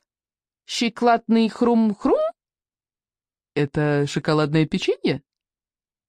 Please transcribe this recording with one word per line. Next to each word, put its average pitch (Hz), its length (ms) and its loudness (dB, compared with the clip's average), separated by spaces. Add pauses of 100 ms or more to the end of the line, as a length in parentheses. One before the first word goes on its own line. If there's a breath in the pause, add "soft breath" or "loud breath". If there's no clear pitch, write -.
(680)
щекладный 226 800 0
хрум-хрум? 240 720 0 (1300)
Это 147 520 0
шоколадное 151 600 0
печенье?» - 560 -4 (880)